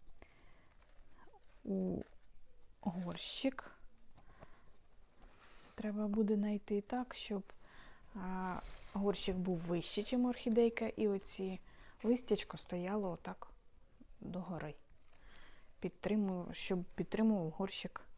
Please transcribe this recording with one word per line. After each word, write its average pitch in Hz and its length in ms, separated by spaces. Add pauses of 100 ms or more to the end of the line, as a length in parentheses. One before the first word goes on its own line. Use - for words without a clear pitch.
(1600)
у 185 380 (760)
горщик. 180 960 (2000)
Треба 214 340
буде 214 280
знайти 208 440
так, 247 340
щоб, 202 280 (720)
а, 185 460 (320)
горщик 202 440
був 180 220
вище, 170 440
чим 247 220
орхідейка, 233 640
і 214 220
оці 190 520 (420)
листячко 220 540
стояло 185 540
отак - 400 (720)
догори. 170 540 (1040)
Підтримую, 190 720
щоб 180 320
підтримував 202 680
горщик, - 500 (180)